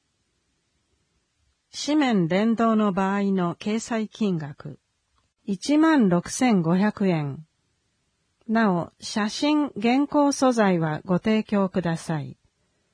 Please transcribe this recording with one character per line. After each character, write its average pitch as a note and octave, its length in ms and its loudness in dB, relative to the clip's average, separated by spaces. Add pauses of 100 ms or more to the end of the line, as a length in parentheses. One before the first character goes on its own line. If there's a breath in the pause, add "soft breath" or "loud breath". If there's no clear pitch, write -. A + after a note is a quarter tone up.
(1700)
紙 - 240 -4
面 A3+ 320 2
連 G#3+ 260 2
動 A3+ 220 2
の G#3 160 2
場 F#3+ 240 0
合 G3+ 160 -2
の F3 240 -2
掲 G#3+ 240 -4
載 A3 280 -4
金 F#3+ 300 -2
額、 D3 400 -12 (640)
一 C4 340 -2
万 D#4 300 4
六 F3 220 0
千 A3+ 320 2
五 E3 140 2
百 G3+ 320 0
円。 D#3 360 -2 (1040)
な A3 240 2
お、 E3+ 260 -4
写 G#3+ 300 -6
真、 D4 420 0 (100)
原 B3+ 280 2
稿 C#4+ 240 2
素 C4 180 2
材 G3+ 300 2
は D#3 240 -4
ご F3+ 160 0
提 A3 240 0
供 G3 240 0
く F#3 140 -4
だ E3 140 -2
さ E3 220 -6
い。 C3+ 180 -10 (580)